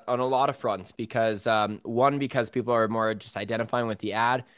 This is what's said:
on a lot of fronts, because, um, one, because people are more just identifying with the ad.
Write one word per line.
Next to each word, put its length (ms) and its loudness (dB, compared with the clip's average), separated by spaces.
on 120 0
a 60 0
lot 240 2
of 80 -4
fronts, 340 -4
because, 540 -2
um, 380 2
one, 340 2
because 320 0
people 240 -2
are 140 4
more 260 0
just 240 -12
identifying 480 -2
with 140 -4
the 140 -6
ad. 300 2